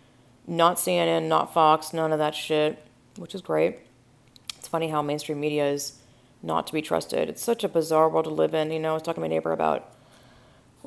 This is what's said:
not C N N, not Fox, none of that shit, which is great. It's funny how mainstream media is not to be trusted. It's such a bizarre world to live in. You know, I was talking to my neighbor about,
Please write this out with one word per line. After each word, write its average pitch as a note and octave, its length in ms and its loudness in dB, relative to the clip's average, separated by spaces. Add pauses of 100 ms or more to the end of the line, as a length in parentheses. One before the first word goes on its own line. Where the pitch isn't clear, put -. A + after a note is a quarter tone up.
(480)
not E3+ 320 2
C F3+ 160 0
N E3+ 100 2
N, E3 220 0
not D#3+ 260 2
Fox, D#3 380 6
none D#3+ 200 0
of D#3 60 2
that D3+ 160 0
shit, D3+ 500 -2 (320)
which - 200 -12
is F#3 60 -12
great. D#3+ 360 0 (800)
It's - 80 -18
funny E3 220 -4
how D3+ 120 -2
mainstream D3 380 -4
media D3 320 0
is C#3+ 300 -6 (420)
not D#3+ 240 -2
to - 60 -14
be D#3 100 -2
trusted. - 460 -2
It's - 140 -10
such A#3 200 -2
a G3 60 0
bizarre D#3+ 400 2
world D#3+ 160 0
to D#3 80 -8
live D#3 200 0
in. D#3 200 -2
You D#3+ 80 -4
know, D#3 100 -2
I D#3+ 40 0
was D#3+ 80 -4
talking E3 200 -6
to D#3+ 60 -4
my D#3+ 40 -4
neighbor D#3+ 200 -2
about, - 420 0 (920)